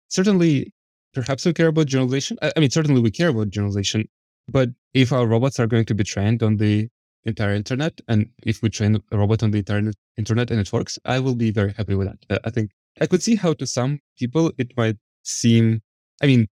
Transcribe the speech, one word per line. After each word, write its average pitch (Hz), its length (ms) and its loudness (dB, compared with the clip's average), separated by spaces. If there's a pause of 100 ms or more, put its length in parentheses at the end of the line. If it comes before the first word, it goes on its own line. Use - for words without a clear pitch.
certainly 180 640 0 (400)
perhaps 135 320 -4
we 180 80 4
care 165 140 2
about 156 200 2
generalization. 135 540 -2
I, 147 140 -2
I - 40 2
mean, 147 100 4
certainly 147 320 2
we 113 100 2
care 170 180 0
about 110 200 -2
generalization, 101 580 -2 (400)
but 127 220 0 (240)
if 131 180 4
our 123 160 2
robots 113 320 0
are 117 80 0
going 113 180 2
to 110 100 -2
be 101 80 -2
trained 107 380 -2
on 107 160 2
the 107 300 0 (380)
entire 104 280 -2
internet, 127 540 -4
and 107 220 2 (140)
if - 180 -4
we 113 80 0
train 104 320 0 (100)
a 113 60 -2
robot 104 260 0
on 110 80 0
the 107 60 0
entire 104 340 -2 (240)
internet 113 360 -2
and 117 80 0
it 95 120 -4
works, - 340 -4
I 127 140 -2
will 131 160 -2
be 113 160 0
very 101 220 -2
happy 98 220 -4
with 95 120 -2
that. - 280 -8
Uh, - 100 -2
I 113 40 -6
think 110 220 -4 (300)
I 160 60 2
could 180 160 0
see 226 120 0
how 175 180 0
to 135 140 -6
some 135 320 -4 (180)
people 156 400 0
it 123 200 -4
might 113 200 0 (260)
seem, 113 580 2 (400)
I 151 60 4
mean, 120 280 4